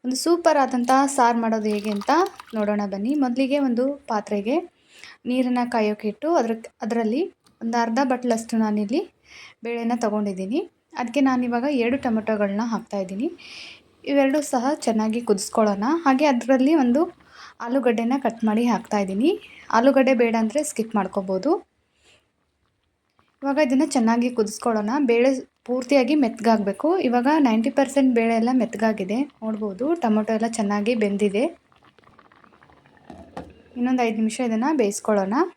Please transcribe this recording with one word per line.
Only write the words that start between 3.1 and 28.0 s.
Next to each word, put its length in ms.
ಮೊದಲಿಗೆ 420
ಒಂದು 180
ಪಾತ್ರೆಗೆ 460
ನೀರನ್ನ 300
ಕಾಯೋಕೆ 380
ಇಟ್ಟು 280
ಅದ್ರ-, 320
ಅದರಲ್ಲಿ 400
ಒಂದು 220
ಅರ್ಧ 140
ಬಟ್ಲಷ್ಟು 520
ನಾನಿಲ್ಲಿ 380
ಬೇಳೆನ 280
ತಗೊಂಡಿದ್ದೀನಿ. 580
ಅದಕ್ಕೆ 320
ನಾನಿವಾಗ 340
ಎರಡು 220
ಟೊಮೆಟೊಗಳನ್ನ 680
ಹಾಕ್ತಾಯಿದ್ದೀನಿ. 560
ಇವೆರಡು 380
ಸಹ 200
ಚೆನ್ನಾಗಿ 440
ಕುದಿಸ್ಕೊಳ್ಳೋಣ. 540
ಹಾಗೆ 280
ಅದರಲ್ಲಿ 400
ಒಂದು 180
ಆಲೂಗಡ್ಡೆನ 520
ಕಟ್ 240
ಮಾಡಿ 240
ಹಾಕ್ತಾಯಿದ್ದೀನಿ. 580
ಆಲೂಗಡ್ಡೆ 360
ಬೇಡ 200
ಅಂದರೆ 200
ಸ್ಕಿಪ್ 360
ಮಾಡ್ಕೋಬೋದು. 520
ಇವಾಗ 240
ಇದನ್ನ 180
ಚೆನ್ನಾಗಿ 420
ಕುದಿಸ್ಕೊಳ್ಳೋಣ. 560
ಬೇಳೆ 180
ಪೂರ್ತಿಯಾಗಿ 560
ಮೆತ್ತಗಾಗ್ಬೇಕು. 760
ಇವಾಗ 300
ನೈಂಟಿ 320
ಪರ್ಸೆಂಟ್ 480